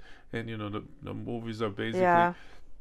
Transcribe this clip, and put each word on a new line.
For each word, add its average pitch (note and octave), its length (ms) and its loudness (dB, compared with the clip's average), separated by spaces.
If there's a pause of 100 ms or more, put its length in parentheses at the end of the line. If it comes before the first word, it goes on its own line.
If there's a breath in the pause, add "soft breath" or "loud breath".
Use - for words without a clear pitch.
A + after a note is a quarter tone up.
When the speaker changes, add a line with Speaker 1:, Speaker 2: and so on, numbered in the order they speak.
(320 soft breath)
Speaker 1:
and, A#2 160 -4
you A2+ 100 -6
know, G#2 120 -4
the, G#2 140 -4 (180)
the G2 120 -6
movies A2+ 500 -4
are A2 60 2
basically A2+ 320 0
Speaker 2:
Yeah. F3 320 8 (480 soft breath)